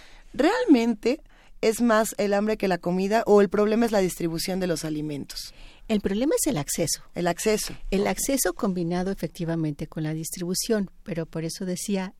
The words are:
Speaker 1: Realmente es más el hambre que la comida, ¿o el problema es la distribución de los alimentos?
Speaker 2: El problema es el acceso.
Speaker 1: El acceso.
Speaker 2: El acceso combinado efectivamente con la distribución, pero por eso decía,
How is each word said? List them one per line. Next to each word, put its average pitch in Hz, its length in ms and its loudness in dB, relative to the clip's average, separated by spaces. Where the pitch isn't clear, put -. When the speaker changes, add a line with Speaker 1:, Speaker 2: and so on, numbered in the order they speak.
Speaker 1:
Realmente 269 880 4
es 220 200 2
más 226 380 4
el 202 160 2
hambre 214 220 0
que 202 100 0
la 180 100 2
comida, 196 480 0
¿o 208 160 8
el 202 80 4
problema 214 360 2
es 214 60 0
la 214 80 4
distribución 175 600 -2
de 180 80 -2
los 160 180 -2
alimentos? 151 720 -8
Speaker 2:
El 214 140 0
problema 233 360 0
es - 80 0
el 269 120 0
acceso. - 440 -2
Speaker 1:
El 175 100 -2
acceso. 208 480 0
Speaker 2:
El 196 160 0
acceso 262 480 0
combinado 180 560 -2
efectivamente 160 800 -4
con 160 160 -8
la 156 100 -4
distribución, 180 800 -2
pero 165 220 -6
por 165 200 -8
eso 165 200 -8
decía, 190 540 -4